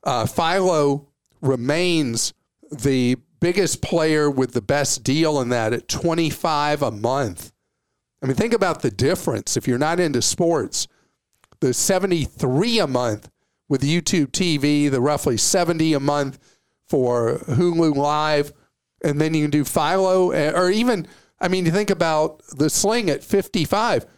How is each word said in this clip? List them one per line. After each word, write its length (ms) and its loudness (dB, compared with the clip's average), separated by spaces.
Uh, 220 0
Philo 800 0
remains 920 0
the 440 2
biggest 420 0
player 480 2
with 220 -2
the 100 -2
best 420 -2
deal 360 2
in 100 -2
that 220 0
at 160 -6
twenty-five 920 -2
a 100 -2
month. 640 -4
I 40 -8
mean, 100 0
think 180 0
about 280 0
the 100 0
difference. 640 -2
If 100 -2
you're 120 0
not 220 0
into 220 0
sports, 680 -2
the 120 2
seventy-three 1040 0
a 80 0
month 420 -4
with 140 0
YouTube 500 0
T 240 0
V, 320 2
the 100 0
roughly 380 0
seventy 560 2
a 80 0
month 360 -2
for 560 0
Hulu 500 2
Live, 560 0
and 180 0
then 140 -2
you 80 2
can 80 -2
do 120 0
Philo, 680 0
eh, 240 0
or 160 2
even, 340 0
I 80 -2
mean, 200 0
you 40 2
think 200 0
about 500 0
the 100 2
Sling 440 0
at 120 -4
fifty-five. 840 0